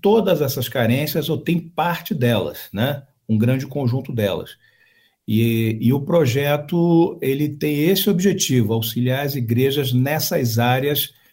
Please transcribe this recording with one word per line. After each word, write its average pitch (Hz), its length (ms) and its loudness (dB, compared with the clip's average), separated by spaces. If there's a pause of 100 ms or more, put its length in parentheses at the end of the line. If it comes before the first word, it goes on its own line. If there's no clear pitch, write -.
todas 190 400 2
essas 127 280 -2
carências, 143 600 0
ou 156 100 -2
tem 170 220 -2
parte 165 540 -4
delas, 117 580 -2
né? 123 340 -4 (220)
Um 110 100 2
grande 131 280 0
conjunto 135 460 -4
delas. 98 440 -4 (720)
E, 113 520 2
e 117 120 4
o 143 80 0
projeto, 151 1200 2
ele 139 280 0
tem 147 340 -2
esse 190 260 2
objetivo, 170 600 2
auxiliar 123 520 -2
as 143 120 -6
igrejas 127 560 0
nessas 131 680 0
áreas 127 560 0 (180)